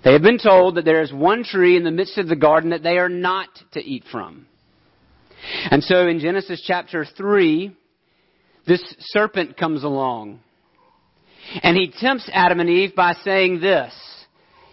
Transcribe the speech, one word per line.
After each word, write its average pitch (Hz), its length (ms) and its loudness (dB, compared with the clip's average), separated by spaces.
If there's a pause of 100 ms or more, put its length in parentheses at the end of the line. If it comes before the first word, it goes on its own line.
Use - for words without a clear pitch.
They 131 100 6
have 147 80 6
been 226 160 4
told 185 380 4
that 165 100 -4
there 160 160 2
is 143 100 -6
one 185 320 0
tree 180 340 2
in 175 60 0
the 165 60 -2
midst 175 300 -6
of 175 80 -6
the 165 80 -2
garden 156 360 2
that 160 120 -6
they 175 160 0
are 180 100 0
not 180 380 -4 (240)
to 135 100 -10
eat 131 300 -12
from. 85 340 -14 (1300)
And 143 120 2
so 180 240 2
in 165 120 -2
Genesis 180 480 -6
chapter 175 380 -6 (120)
three, 190 580 0 (880)
this 175 160 2 (180)
serpent 196 580 -4
comes 156 260 -4
along. 123 560 -6 (1200)
And 175 140 2
he 185 240 0
tempts 247 320 -4
Adam 180 300 2
and 170 80 0
Eve 185 260 0
by 175 180 0 (100)
saying 185 360 0
this, 160 340 0 (800)